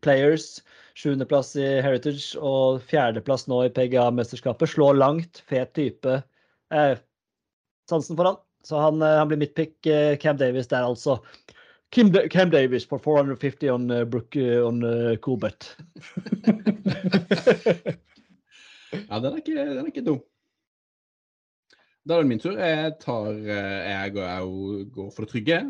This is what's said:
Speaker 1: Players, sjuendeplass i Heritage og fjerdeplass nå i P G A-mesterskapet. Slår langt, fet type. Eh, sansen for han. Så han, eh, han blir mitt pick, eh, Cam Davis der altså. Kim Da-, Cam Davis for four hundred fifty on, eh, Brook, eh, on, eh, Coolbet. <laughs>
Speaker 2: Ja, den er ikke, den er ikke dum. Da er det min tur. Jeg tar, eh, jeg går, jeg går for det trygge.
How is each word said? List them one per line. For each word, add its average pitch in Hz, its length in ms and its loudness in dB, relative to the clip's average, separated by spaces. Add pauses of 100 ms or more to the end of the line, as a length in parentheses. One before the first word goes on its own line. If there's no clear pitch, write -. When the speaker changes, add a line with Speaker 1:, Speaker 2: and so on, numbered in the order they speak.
Speaker 1:
Players, 147 580 2 (340)
sjuendeplass 139 640 -2
i 139 240 0
Heritage 139 560 -2
og 131 460 0
fjerdeplass 123 680 -2
nå 127 160 0
i 127 60 2
P 127 180 0
G 127 80 0
A-mesterskapet. 120 720 0
Slår 143 300 4
langt, 151 480 0
fet 127 280 -4
type. 131 480 -2 (480)
Eh, 147 260 2 (920)
sansen 165 280 -2
for 170 80 2
han. 185 120 2 (260)
Så 151 160 -6
han, 156 240 2
eh, 156 160 6
han 151 100 2
blir 151 100 -2
mitt 147 160 -4
pick, 156 320 -4
eh, 151 300 2
Cam 147 200 0
Davis 127 320 0
der 127 160 0
altså. 123 380 -2 (680)
Kim 220 200 6
Da-, 180 180 4
Cam 180 220 4
Davis 131 340 2
for 139 140 -8
four 151 200 2
hundred 139 220 0
fifty 143 280 -4
on, 123 220 0
eh, 120 140 0
Brook, 113 320 -6
eh, 123 240 2
on, 120 240 0
eh, 117 320 0
Coolbet. - 580 -6 (200)
<laughs> - 2000 0 (1080)
Speaker 2:
Ja, 202 100 -6
den 262 140 -4
er 320 80 -8
ikke, 320 160 -6
den 285 240 -4
er 320 100 -8
ikke 262 160 -10
dum. 147 140 -2 (1900)
Da 165 120 2
er 165 40 4
det 143 60 4
min 117 100 0
tur. 175 220 -4
Jeg 156 400 -2
tar, 110 320 -4
eh, 101 560 -6
jeg 98 260 -6
går, 98 140 -4
jeg 95 680 -8
går 98 160 -12
for - 140 -10
det - 80 -16
trygge. 127 260 0 (120)